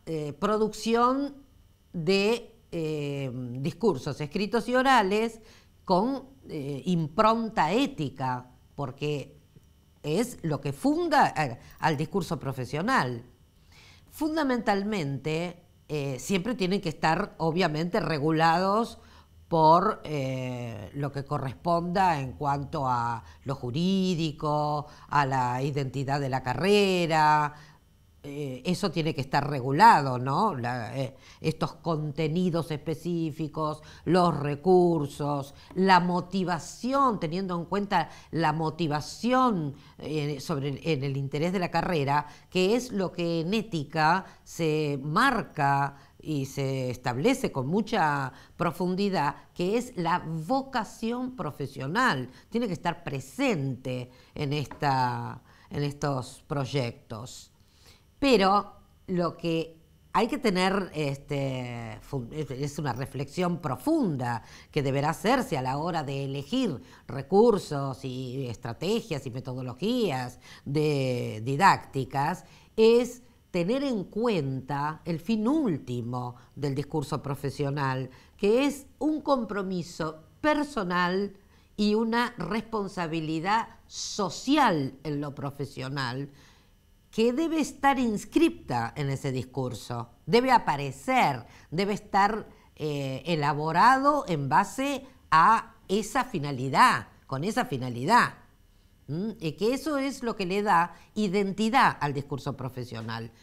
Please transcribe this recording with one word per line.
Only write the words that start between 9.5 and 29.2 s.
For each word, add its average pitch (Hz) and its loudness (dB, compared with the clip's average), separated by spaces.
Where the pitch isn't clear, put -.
es 196 -2
lo 151 -2
que 139 -4
funda, 294 2
eh, 139 -2
al 156 2
discurso 156 -2
profesional. 135 -2
Fundamentalmente, 196 -2
eh, 139 -4
siempre 196 -2
tienen 185 0
que 165 -4
estar, - 0
obviamente, 165 0
regulados 165 2
por, 165 6
eh, 127 -6
lo 143 -4
que 143 -6
corresponda 170 0
en 131 -6
cuanto 139 -2
a 120 -2
lo 143 -4
jurídico, 151 0
a 143 4
la 127 0
identidad 135 -2
de 135 -2
la 127 -2
carrera, 156 4
eh, 139 -6
eso 180 0
tiene 156 0
que - -4
estar 139 0